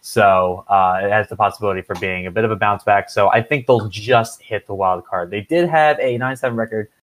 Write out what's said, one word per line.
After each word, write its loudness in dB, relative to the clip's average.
So, 2
uh, 2
it -2
has 0
the -12
possibility -2
for -8
being -4
a -8
bit -2
of 0
a -2
bounce -2
back. 2
So 2
I -2
think -4
they'll 2
just -2
hit -8
the -10
wild -2
card. -6
They -6
did 0
have 2
a -2
nine -4
seven -4
record, -4